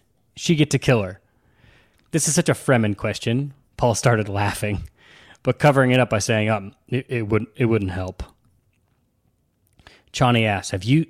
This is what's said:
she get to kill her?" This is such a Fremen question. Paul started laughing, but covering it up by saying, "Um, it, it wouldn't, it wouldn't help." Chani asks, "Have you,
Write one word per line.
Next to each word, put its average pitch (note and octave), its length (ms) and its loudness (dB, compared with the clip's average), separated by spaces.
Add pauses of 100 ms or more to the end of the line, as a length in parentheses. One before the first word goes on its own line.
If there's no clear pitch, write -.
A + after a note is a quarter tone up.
(360)
she - 180 0
get D3 160 2
to C#3 80 0
kill A#2+ 240 2
her?" F#2+ 180 -10 (920)
This D#3+ 160 -2
is D3 60 -2
such E3+ 140 0
a D3+ 40 4
Fremen A2+ 440 0
question. A#2+ 560 -4 (240)
Paul A#2+ 200 2
started G#2+ 320 2
laughing, G2+ 600 -4 (540)
but - 160 -2
covering C3+ 320 4
it B2+ 80 4
up B2+ 120 2
by G#2+ 100 0
saying, G#2+ 300 0
"Um, G#2 220 -4 (160)
it, B2+ 200 -6
it A#2+ 200 -4
wouldn't, G#2+ 280 0
it B2+ 100 0
wouldn't G#2 240 0
help." F#2 320 -8 (1900)
Chani A#2+ 340 2
asks, G2+ 240 -2
"Have F#2 140 -4
you, D3 260 2